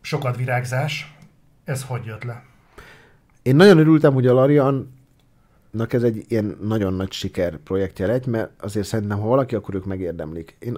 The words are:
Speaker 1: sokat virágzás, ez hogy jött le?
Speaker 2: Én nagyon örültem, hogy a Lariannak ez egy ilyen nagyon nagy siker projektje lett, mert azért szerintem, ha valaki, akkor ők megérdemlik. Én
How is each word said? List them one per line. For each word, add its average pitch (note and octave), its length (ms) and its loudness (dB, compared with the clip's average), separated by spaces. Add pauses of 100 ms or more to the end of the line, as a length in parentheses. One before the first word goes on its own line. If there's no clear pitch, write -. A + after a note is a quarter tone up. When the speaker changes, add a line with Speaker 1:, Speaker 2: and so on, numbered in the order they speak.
Speaker 1:
sokat B2+ 360 -6
virágzás, B2+ 760 -4 (480)
ez C3+ 200 -8
hogy A2 220 -10
jött A2 180 -12
le? A#2+ 200 -12 (960)
Speaker 2:
Én C3 140 2
nagyon F3+ 220 10
örültem, D#3 360 6
hogy B2+ 140 2
a B2 60 6
Lariannak C3+ 540 2 (1040)
ez A#2+ 100 0
egy A2+ 240 -2
ilyen G#2+ 340 -2
nagyon G#2 320 -2
nagy F#2+ 180 -4
siker F2 460 -6
projektje F#2+ 500 -4
lett, B2+ 180 -2
mert A2+ 240 -4 (140)
azért G2+ 240 -6
szerintem, G#2 320 -4
ha G#2+ 80 -4
valaki, B2 280 0
akkor G2 200 -8
ők F#2+ 100 -6
megérdemlik. E2 720 -8
Én A#2+ 180 -10